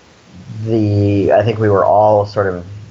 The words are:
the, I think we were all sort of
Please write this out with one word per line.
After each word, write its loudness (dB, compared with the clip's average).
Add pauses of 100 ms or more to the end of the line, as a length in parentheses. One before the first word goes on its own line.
(640)
the, 0
I 4
think -2
we 0
were 2
all 2
sort -4
of -6 (260)